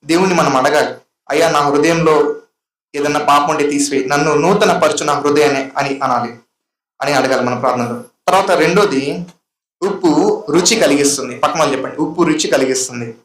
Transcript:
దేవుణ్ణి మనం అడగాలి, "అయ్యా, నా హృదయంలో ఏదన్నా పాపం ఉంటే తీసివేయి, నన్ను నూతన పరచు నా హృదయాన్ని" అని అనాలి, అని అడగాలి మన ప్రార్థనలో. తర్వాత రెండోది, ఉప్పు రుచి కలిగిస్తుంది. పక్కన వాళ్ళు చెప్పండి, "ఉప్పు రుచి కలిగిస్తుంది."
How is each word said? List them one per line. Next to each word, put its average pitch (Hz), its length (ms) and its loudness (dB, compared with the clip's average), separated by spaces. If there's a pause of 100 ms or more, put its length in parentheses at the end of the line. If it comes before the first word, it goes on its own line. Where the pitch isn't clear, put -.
దేవుణ్ణి 175 300 0
మనం 143 220 2
అడగాలి, 143 380 0 (340)
"అయ్యా, 160 220 2
నా 147 80 0
హృదయంలో 151 760 2 (600)
ఏదన్నా 147 240 -2
పాపం - 300 2
ఉంటే 143 200 0
తీసివేయి, 139 360 -2
నన్ను 147 280 0
నూతన 175 460 2
పరచు 151 240 0
నా 147 100 0
హృదయాన్ని" 143 640 0
అని 139 260 -4
అనాలి, 117 320 -2 (680)
అని 147 120 -2
అడగాలి 131 300 0
మన 123 160 -4
ప్రార్థనలో. 120 440 -2 (240)
తర్వాత 196 240 2
రెండోది, 165 760 0 (560)
ఉప్పు 185 680 0
రుచి 180 260 2
కలిగిస్తుంది. 139 640 0
పక్కన 147 200 -2
వాళ్ళు 143 180 0
చెప్పండి, - 200 -10
"ఉప్పు 156 240 -4
రుచి 156 260 0
కలిగిస్తుంది." 127 760 -4